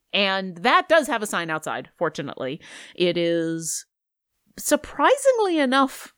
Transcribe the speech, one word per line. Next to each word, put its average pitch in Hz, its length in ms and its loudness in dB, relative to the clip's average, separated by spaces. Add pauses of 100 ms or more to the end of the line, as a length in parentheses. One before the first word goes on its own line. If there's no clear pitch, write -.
(120)
And 190 460 -2
that 311 300 2
does 311 180 4
have 233 160 -4
a 214 40 -4
sign 175 220 -4
outside, 135 480 -6
fortunately. 151 640 -6 (360)
It 170 200 0
is, 165 720 -2 (720)
surprisingly 403 1040 2
enough, 269 580 0